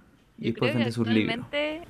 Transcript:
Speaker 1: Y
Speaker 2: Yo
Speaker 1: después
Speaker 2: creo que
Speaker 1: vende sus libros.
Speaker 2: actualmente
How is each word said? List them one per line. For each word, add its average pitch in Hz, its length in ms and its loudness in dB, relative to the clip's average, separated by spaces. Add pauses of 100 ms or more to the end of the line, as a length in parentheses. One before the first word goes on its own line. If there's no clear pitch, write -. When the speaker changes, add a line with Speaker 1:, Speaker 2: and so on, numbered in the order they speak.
(380)
Speaker 1:
Y 110 80 -8
Speaker 2:
Yo 113 60 2
Speaker 1:
después - 20 -8
Speaker 2:
creo 127 180 0
que - 60 0
Speaker 1:
vende 117 140 2
sus 113 160 0
libros. 110 280 4
Speaker 2:
actualmente 302 540 -6